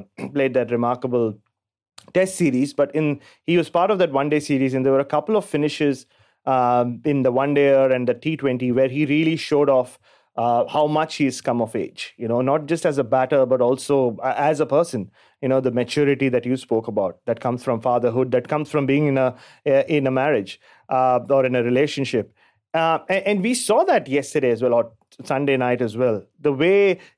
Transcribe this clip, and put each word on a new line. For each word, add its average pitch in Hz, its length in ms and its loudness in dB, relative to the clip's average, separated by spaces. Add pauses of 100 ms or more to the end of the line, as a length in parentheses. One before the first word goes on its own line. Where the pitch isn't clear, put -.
(180)
<clears throat> 131 160 -12
played 135 220 0
that 117 160 0
remarkable 120 680 -2 (760)
test 185 220 0
series. 143 380 0
But 143 200 -2
in, 147 260 -2 (260)
he 170 120 2
was 165 120 0
part 180 200 0
of 208 80 2
that 170 140 2
one 139 180 -2
day 151 100 2
series, 135 360 -2
and 131 100 0
there 135 80 4
were 135 60 4
a 139 60 0
couple 156 300 -2
of 196 100 0
finishes, 147 600 -2 (400)
um, 123 580 0
in 143 200 0
the 123 80 2
one 139 240 0
dayer 135 360 4
and 123 160 0
the 120 60 2
T 151 240 -4
twenty 127 340 -2
where 131 160 2
he 147 180 -2
really 160 300 0
showed 143 340 0
off, 127 280 2 (380)
uh, 120 320 0
how 151 180 0
much 151 300 -2
he's 131 260 -2
come 120 200 -2
of 113 140 -4
age, - 420 -8
you 117 100 -8
know, 117 140 0
not 139 260 0
just 165 180 -2
as 147 120 0
a 135 60 0
batter, 131 420 2
but 123 160 2
also 131 600 0
a-, 127 180 -4
as 143 200 0
a 151 60 2
person, 135 440 -2 (320)
you 135 60 -4
know, 131 120 2
the 131 120 -2
maturity 131 580 0
that 120 160 -2
you 127 120 -2
spoke 113 300 -2
about, 101 380 -4
that 117 140 -4
comes 123 240 -4
from 117 180 -2
fatherhood, 123 500 0
that 123 160 0
comes 151 220 -4
from 143 160 -2
being 143 220 2
in 135 100 0
a, 127 180 0 (300)
in 139 400 2
a 131 60 0
marriage, 131 480 -2 (300)
uh, 127 300 2 (100)
or 135 160 4
in 127 100 0
a 123 80 2
relationship. 127 720 -2 (380)
Uh, 165 260 0 (100)
a-, 190 180 0
and 208 140 0
we 240 120 -2
saw 247 320 2
that 277 220 0
yesterday 131 440 0
as 113 100 -2
well, 123 120 2
or 117 180 0 (320)
Sunday 139 320 0
night 123 260 0
as 110 140 -4
well. 117 300 0 (160)
The 147 100 0
way 180 480 2 (180)